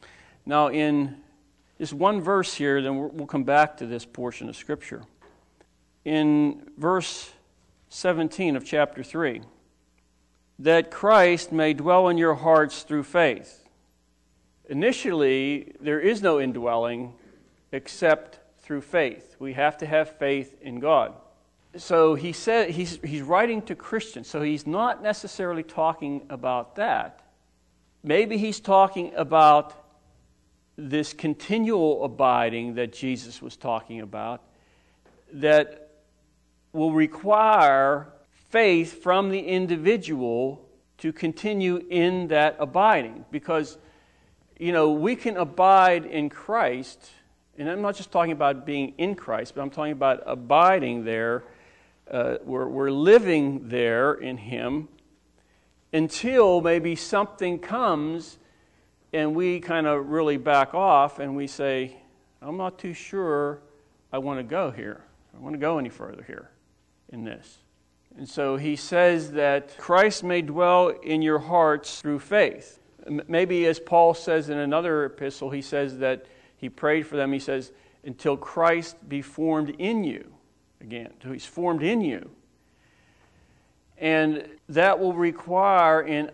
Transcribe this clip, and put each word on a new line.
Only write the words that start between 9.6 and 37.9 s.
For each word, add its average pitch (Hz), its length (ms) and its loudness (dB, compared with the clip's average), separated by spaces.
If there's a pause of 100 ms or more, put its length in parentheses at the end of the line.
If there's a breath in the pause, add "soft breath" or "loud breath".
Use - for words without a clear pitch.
"That 160 320 2
Christ 180 600 4
may 156 220 2
dwell 180 360 4
in 170 80 2
your 165 180 4
hearts 151 480 2
through 151 200 -4
faith." - 640 -2 (1040)
Initially, 143 1080 0
there 147 200 -2
is 202 220 0
no 165 180 2
indwelling 120 760 -4 (580 soft breath)
except - 680 -2 (200)
through 147 220 -8
faith. 143 580 -4
We 135 140 -10
have 147 240 0
to 160 80 -10
have 151 320 -2
faith 139 440 -4
in 123 180 -12
God. 135 340 2 (640)
So 160 400 4
he 160 180 -6
said, 226 380 0
he's, 170 320 -6
he's 147 180 -8
writing 208 420 0
to 180 120 -10
Christians, - 520 -10
so 151 140 -6
he's 147 240 -4
not 202 380 -2
necessarily 185 600 -6
talking 156 640 -4
about 123 460 -6
that. - 460 -4 (840)
Maybe 208 340 2
he's 214 220 -4
talking 190 560 2
about 151 580 6 (1040)
this 147 360 -4
continual 170 920 0
abiding 120 720 0
that 120 180 -4
Jesus 120 480 -10
was 123 160 -16
talking 113 440 -8
about, 107 400 -12 (920 soft breath)
that 151 580 2 (800)
will 160 220 -2
require 156 1160 4 (240)